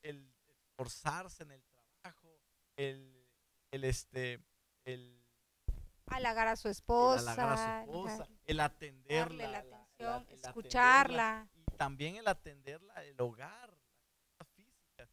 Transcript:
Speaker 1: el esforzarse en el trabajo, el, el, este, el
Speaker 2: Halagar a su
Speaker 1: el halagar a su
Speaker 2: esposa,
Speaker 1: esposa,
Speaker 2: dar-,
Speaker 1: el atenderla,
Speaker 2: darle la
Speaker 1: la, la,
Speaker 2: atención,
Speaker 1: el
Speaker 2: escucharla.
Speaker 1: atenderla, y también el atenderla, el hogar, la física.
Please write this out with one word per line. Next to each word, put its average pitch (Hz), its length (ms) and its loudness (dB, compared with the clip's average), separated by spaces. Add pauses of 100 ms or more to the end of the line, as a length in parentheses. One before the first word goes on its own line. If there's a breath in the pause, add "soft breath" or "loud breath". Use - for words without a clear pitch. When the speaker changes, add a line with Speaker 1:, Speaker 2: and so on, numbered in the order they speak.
Speaker 1:
el 139 320 -16 (140)
esforzarse - 960 -10
en 147 80 -20
el 135 120 -20 (380)
trabajo, 165 400 -20 (340)
el, 135 520 -8 (420)
el, 135 140 -6
este, 127 560 -4 (460)
el 123 360 -14 (840)
Speaker 2:
Halagar 226 400 0
a 226 80 2
su 220 120 -6
Speaker 1:
el 202 80 -2
halagar 247 440 4
a 233 360 0
su 220 60 0
Speaker 2:
esposa, 220 220 -4
Speaker 1:
esposa, 196 340 -8
Speaker 2:
dar-, 214 120 -12 (160)
Speaker 1:
el 156 140 -2
atenderla, 143 600 -2
Speaker 2:
darle 160 240 -4
la - 80 -6
Speaker 1:
la, - 120 -10
la, 127 520 -10
Speaker 2:
atención, - 120 -10
Speaker 1:
el - 180 -18
Speaker 2:
escucharla. 240 960 6
Speaker 1:
atenderla, - 320 -8
y - 40 -14
también 143 380 -4
el 220 120 -2
atenderla, 156 760 -6
el 135 160 -8
hogar, 139 560 -8 (640)
la 165 80 -18
física. - 640 -20